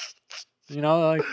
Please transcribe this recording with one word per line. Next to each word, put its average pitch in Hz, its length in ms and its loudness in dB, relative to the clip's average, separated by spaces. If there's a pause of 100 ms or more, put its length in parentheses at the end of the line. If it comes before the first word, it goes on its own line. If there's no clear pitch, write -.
(680)
You 143 120 -8
know, 160 260 2
like, 160 160 2 (100)